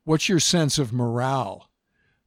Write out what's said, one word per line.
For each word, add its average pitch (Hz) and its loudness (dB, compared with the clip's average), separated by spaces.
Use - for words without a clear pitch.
what's 156 0
your 175 4
sense 160 2
of 120 -2
morale? 120 -2